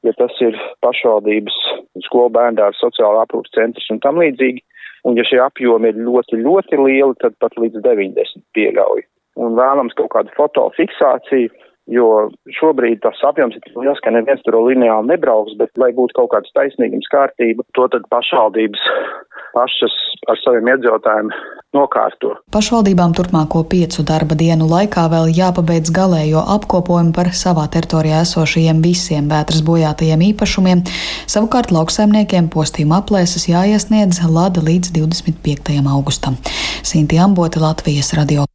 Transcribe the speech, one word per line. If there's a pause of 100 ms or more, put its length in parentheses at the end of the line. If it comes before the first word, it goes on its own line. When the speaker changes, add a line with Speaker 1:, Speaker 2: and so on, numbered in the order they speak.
Speaker 1:
ja
tas
ir (220)
pašvaldības (420)
skolu,
bērndārza,
sociālā
aprūpes
centrs
un
tam
līdzīgi. (380)
Un
ja
šie
apjomi
ir
ļoti,
ļoti
lieli,
tad
pat
līdz
deviņdesmit
pieļauj. (320)
Un
vēlams
kaut
kādu
fotofiksāciju, (380)
jo (380)
šobrīd
tas
apjoms
ir
tik
liels,
ka
neviens
tur
lineāli
nebrauks,
bet,
lai
būtu
kaut
kāds
taisnīgums,
kārtība,
to
tad
pašvaldības (640)
pašas (280)
ar
saviem
iedzīvotājiem (420)
nokārto. (160)
Speaker 2:
Pašvaldībām
turpmāko
piecu
darba
dienu
laikā
vēl
jāpabeidz
galējo
apkopojumu
par
savā
teritorijā
esošajiem
visiem
vētras
bojātajiem
īpašumiem. (400)
Savukārt
lauksaimniekiem
postījuma
aplēses
jāiesniedz
lada
līdz
divdesmit
piektajam
augustam. (380)
Sinti
Ambote,
Latvijas
radio.